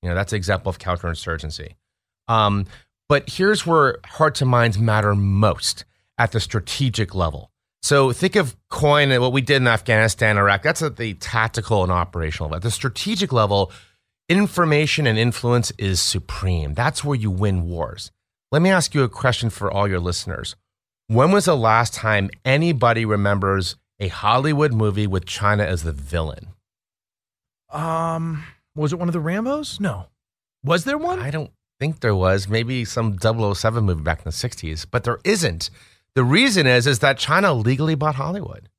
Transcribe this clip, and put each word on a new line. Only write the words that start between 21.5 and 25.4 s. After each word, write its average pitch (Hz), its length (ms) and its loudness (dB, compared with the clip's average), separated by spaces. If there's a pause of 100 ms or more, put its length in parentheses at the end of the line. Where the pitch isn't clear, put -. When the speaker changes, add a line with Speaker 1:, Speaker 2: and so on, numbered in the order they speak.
Speaker 1:
last 113 380 2
time 104 340 0 (160)
anybody 131 640 2
remembers 101 680 0 (220)
a 98 100 -4
Hollywood 135 680 0
movie 104 320 0
with 92 180 -2
China 101 400 0